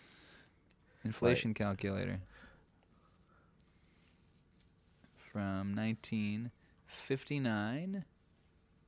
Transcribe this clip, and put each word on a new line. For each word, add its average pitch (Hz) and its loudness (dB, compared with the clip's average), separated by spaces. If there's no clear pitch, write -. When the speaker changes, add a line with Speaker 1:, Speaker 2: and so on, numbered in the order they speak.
Speaker 1:
Inflation 120 4
Speaker 2:
Right. 107 -2
Speaker 1:
calculator. 98 0
From 98 0
nineteen 110 0
fifty-nine. 135 0